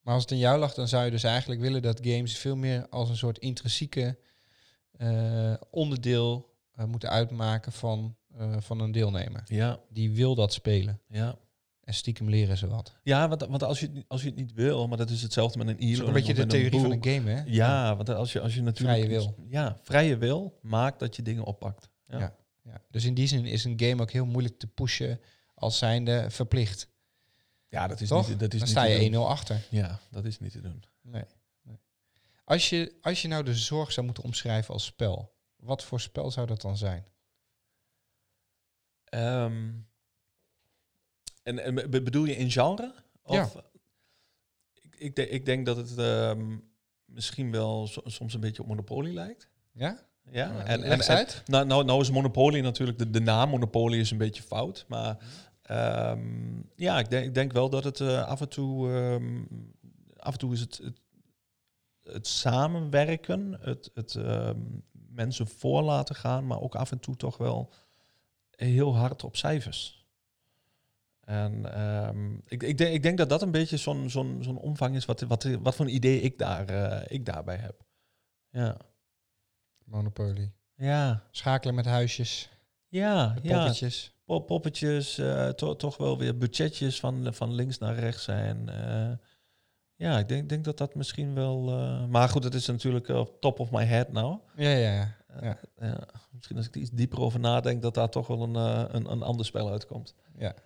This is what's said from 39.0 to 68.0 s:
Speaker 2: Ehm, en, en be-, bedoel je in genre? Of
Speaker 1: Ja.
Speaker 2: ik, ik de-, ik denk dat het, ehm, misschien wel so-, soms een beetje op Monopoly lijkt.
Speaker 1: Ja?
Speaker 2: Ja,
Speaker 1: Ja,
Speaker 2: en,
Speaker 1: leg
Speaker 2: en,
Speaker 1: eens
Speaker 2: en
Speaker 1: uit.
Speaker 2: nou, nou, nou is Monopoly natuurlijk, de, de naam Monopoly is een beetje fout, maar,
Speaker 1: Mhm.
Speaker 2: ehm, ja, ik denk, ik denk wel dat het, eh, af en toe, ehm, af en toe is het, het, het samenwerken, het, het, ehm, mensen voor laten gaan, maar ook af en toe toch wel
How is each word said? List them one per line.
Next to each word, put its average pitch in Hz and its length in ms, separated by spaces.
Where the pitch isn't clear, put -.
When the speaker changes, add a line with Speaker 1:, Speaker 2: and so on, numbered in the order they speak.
Speaker 2:
Ehm, 117 680
en, 123 160
en 127 320
be-, 131 120
bedoel 131 220
je 143 120
in 123 140
genre? 180 440
Of - 120
Speaker 1:
Ja. - 80
Speaker 2:
ik, - 180
ik 143 180
de-, 135 120
ik 131 160
denk 131 220
dat 120 100
het, 120 220
ehm, 110 580
misschien 120 460
wel 110 360
so-, - 180
soms 113 300
een 110 60
beetje 107 220
op 113 60
Monopoly 120 460
lijkt. 185 340
Speaker 1:
Ja? 156 360
Speaker 2:
Ja, 131 300
Speaker 1:
Ja, 104 120
Speaker 2:
en, 113 160
Speaker 1:
leg 131 100
Speaker 2:
en, 127 60
Speaker 1:
eens 131 120
Speaker 2:
en 160 80
Speaker 1:
uit. - 300
Speaker 2:
nou, 135 200
nou, 135 180
nou 131 160
is 131 100
Monopoly 135 500
natuurlijk, 123 380
de, 117 120
de 113 100
naam 113 300
Monopoly 117 480
is 110 120
een 110 80
beetje 107 240
fout, 135 460
maar, 113 260
Speaker 1:
Mhm. 107 100
Speaker 2:
ehm, 113 1000
ja, 175 220
ik 110 120
denk, 123 160
ik 131 80
denk 131 180
wel 127 180
dat 135 140
het, 139 160
eh, 131 260
af 135 140
en 143 80
toe, 131 440
ehm, 120 500
af - 160
en - 60
toe 123 140
is 117 80
het, - 220
het, 123 180
het - 240
samenwerken, 160 1300
het, - 340
het, - 200
ehm, 57 440
mensen 117 560
voor 139 340
laten 143 320
gaan, 131 320
maar 120 140
ook - 140
af - 160
en 127 100
toe 131 160
toch 127 200
wel 120 360